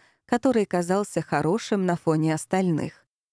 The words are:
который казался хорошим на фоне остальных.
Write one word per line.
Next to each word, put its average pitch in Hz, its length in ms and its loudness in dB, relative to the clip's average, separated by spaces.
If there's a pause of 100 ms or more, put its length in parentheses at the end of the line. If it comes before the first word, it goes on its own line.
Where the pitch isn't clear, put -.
(260)
который 240 400 2
казался 180 560 -2
хорошим 175 640 0
на 175 100 0
фоне 160 380 0
остальных. 175 720 -2 (280)